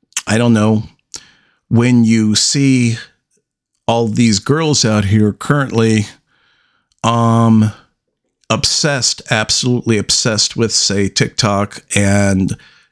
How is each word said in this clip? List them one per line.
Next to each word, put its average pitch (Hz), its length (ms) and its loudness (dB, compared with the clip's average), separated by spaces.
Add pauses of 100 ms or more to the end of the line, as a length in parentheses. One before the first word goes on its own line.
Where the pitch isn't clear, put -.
(260)
I 107 120 0
don't 120 140 2
know, 110 320 2 (840)
when 120 360 4
you 110 300 2
see 127 600 0 (920)
all 117 180 0
these 110 320 2
girls 151 460 -2
out 107 220 0
here 107 260 2
currently, 113 720 -2 (960)
um, 113 720 2 (760)
obsessed, - 760 -2 (100)
absolutely 113 640 0
obsessed - 580 -2
with, 113 160 -2
say, 101 360 0
TikTok 101 760 -4 (140)
and 98 600 0 (360)